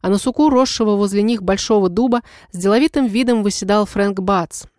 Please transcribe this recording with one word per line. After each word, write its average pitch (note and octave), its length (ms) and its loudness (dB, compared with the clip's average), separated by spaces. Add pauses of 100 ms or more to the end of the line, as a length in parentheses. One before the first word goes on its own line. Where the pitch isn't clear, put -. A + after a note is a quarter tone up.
а F#3 80 -4
на G3+ 80 2
суку D4 320 2
росшего B3 460 2
возле G3+ 260 0
них G#3+ 220 0
большого G3 440 0
дуба A#3 360 0 (280)
с F3+ 60 -12
деловитым B3 480 2
видом A3+ 380 0
восседал G3+ 420 0
Фрэнк G3+ 360 -2
Батс, F#3 440 -4 (140)